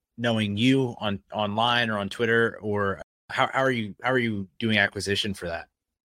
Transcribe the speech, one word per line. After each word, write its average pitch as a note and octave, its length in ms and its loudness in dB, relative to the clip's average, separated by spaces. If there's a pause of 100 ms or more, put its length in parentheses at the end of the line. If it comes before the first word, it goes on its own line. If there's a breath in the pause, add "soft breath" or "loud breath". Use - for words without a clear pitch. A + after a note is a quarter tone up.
(180)
knowing A2 380 0
you B2+ 420 2
on, G2+ 220 -2 (120)
online A2+ 580 0
or G#2+ 80 -2
on G2 100 -4
Twitter, A#2 520 0
or G2+ 400 -2 (300)
how, C3 220 0
how C3+ 100 0
are C3 80 2
you, A2 320 -4
how B2 80 0
are C3 80 4
you G#2+ 300 -2 (100)
doing A2 200 2
acquisition G2 540 0
for F2 140 -8
that E2 200 -6 (380)